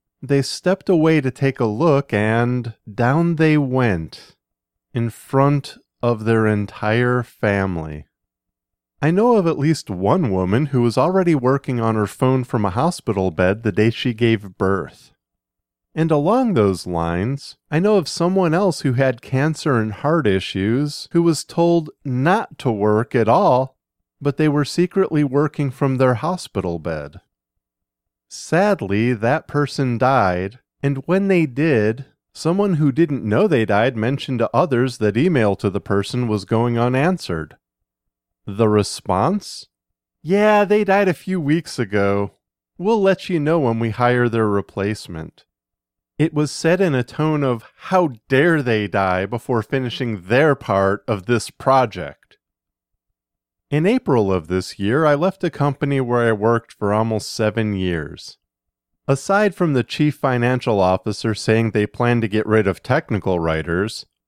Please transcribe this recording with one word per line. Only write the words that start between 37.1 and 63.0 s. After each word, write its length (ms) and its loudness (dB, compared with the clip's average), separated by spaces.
The 220 0
response? 1000 -2
"Yeah, 420 2
they 200 0
died 240 2
a 60 0
few 260 -6
weeks 400 -2
ago. 540 -2
We'll 240 0
let 260 0
you 120 -2
know 180 0
when 220 0
we 100 -2
hire 380 2
their 180 0
replacement." 960 -6
It 160 0
was 160 0
said 320 0
in 120 2
a 80 2
tone 400 -2
of, 220 -2
"How 340 0
dare 340 4
they 240 0
die 380 0
before 380 -2
finishing 640 -4
their 300 4
part 540 0
of 160 -4
this 240 -2
project?" 880 -2
In 160 0
April 440 2
of 180 -2
this 300 -4
year, 280 0
I 80 4
left 280 -2
a 60 0
company 500 -2
where 300 0
I 40 4
worked 400 0
for 200 -2
almost 400 -2
seven 400 -2
years. 640 -6
Aside 460 0
from 180 0
the 100 2
chief 340 -2
financial 640 0
officer 560 0
saying 360 0
they 160 0
plan 340 0
to 80 -2
get 160 0
rid 220 2
of 160 -2
technical 580 -2